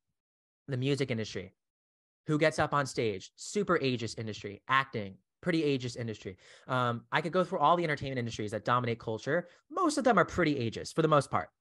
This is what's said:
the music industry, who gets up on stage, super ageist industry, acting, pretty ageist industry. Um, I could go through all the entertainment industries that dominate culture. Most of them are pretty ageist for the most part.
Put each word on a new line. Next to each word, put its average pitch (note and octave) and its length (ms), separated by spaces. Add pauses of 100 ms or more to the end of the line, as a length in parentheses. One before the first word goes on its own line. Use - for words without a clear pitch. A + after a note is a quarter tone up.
(680)
the C3 80
music C3 340
industry, G#2 420 (720)
who D3+ 100
gets D#3 220
up D3+ 140
on C#3+ 120
stage, A2 500
super F#3+ 440
ageist B2 380
industry, G#2 520
acting, A#2 480 (240)
pretty E3 220
ageist B2+ 320
industry. A2 420 (300)
Um, A#2+ 460
I D3+ 80
could D#3+ 100
go F3+ 140
through F3+ 140
all D#3 180
the F3 80
entertainment C3+ 340
industries A2+ 320
that G#2+ 140
dominate B2 340
culture. C3+ 480 (240)
Most D#4+ 260
of C4+ 60
them A#3+ 160
are D#3+ 60
pretty D#3 300
ageist A2 380
for E3 80
the D#3 60
most D3+ 240
part. F#2+ 180 (120)